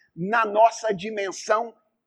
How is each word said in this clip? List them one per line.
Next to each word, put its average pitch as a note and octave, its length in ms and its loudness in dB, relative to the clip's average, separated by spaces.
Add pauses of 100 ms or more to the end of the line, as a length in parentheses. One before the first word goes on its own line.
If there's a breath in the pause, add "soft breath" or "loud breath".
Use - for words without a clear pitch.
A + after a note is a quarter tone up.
(140 soft breath)
na G#3+ 320 0
nossa G#3+ 480 2
dimensão G#3 800 -4 (340)